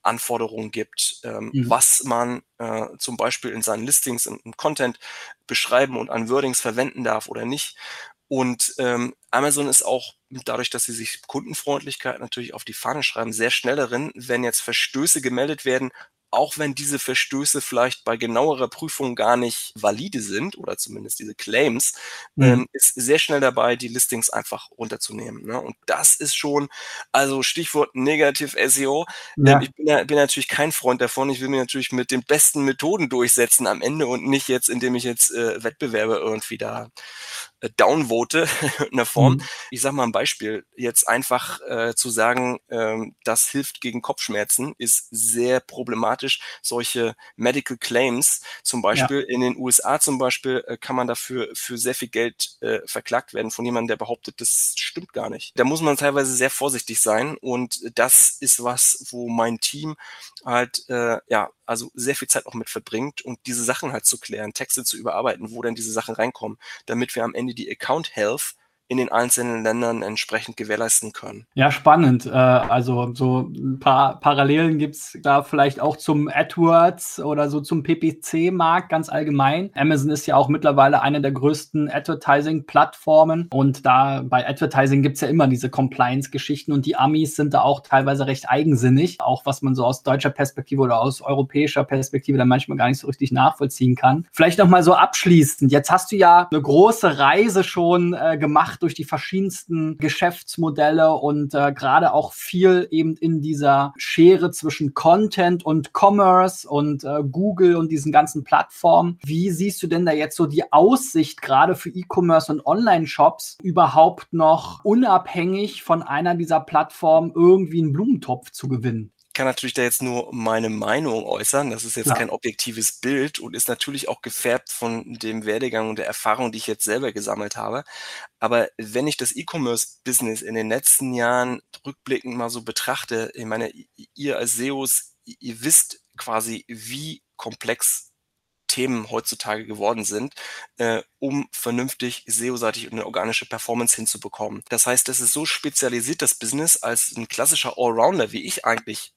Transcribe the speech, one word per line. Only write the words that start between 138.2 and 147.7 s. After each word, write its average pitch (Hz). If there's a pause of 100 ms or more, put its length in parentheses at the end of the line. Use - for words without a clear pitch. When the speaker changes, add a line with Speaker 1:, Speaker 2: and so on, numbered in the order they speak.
Speaker 1:
Themen 120
heutzutage 110
geworden 107
sind, 107 (420)
äh, 113 (160)
um 139
vernünftig 123
seo-seitig 117
und -
eine 110
organische 110
Performance 117
hinzubekommen. 107
Das 120
heißt, 127
das 131
ist 123
so -
spezialisiert, 127
das -
Business, 139
als 113
ein 113
klassischer 135